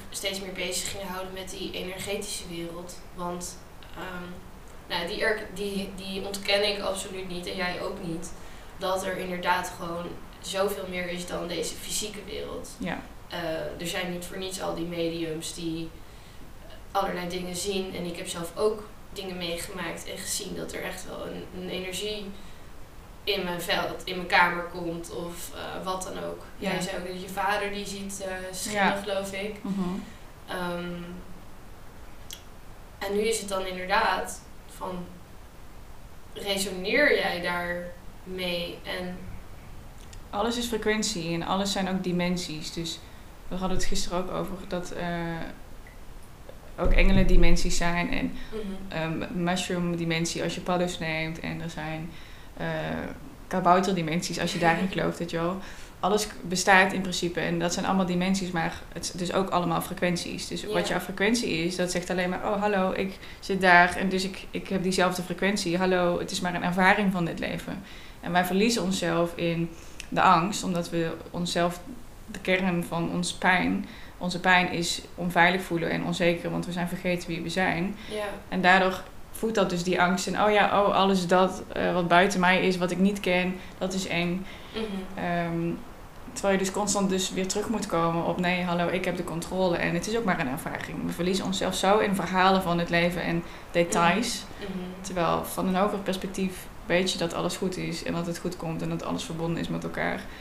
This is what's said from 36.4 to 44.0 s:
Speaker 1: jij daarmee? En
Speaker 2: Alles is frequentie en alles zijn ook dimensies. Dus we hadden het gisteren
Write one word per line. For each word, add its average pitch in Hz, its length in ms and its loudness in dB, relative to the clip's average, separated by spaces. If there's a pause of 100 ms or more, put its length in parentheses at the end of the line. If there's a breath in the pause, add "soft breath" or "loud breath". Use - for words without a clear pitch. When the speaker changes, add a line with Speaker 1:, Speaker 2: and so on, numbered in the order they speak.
Speaker 1:
jij 180 240 0
daarmee? 175 1400 -4
En 180 340 -6 (1120)
Speaker 2:
Alles 226 280 0
is 233 80 -2
frequentie 208 680 0
en 165 100 0
alles 196 280 0
zijn 190 180 0
ook 185 140 0
dimensies. 175 680 0
Dus 165 260 -6 (480 loud breath)
we 175 80 -4
hadden 185 220 2
het 180 80 8
gisteren - 320 6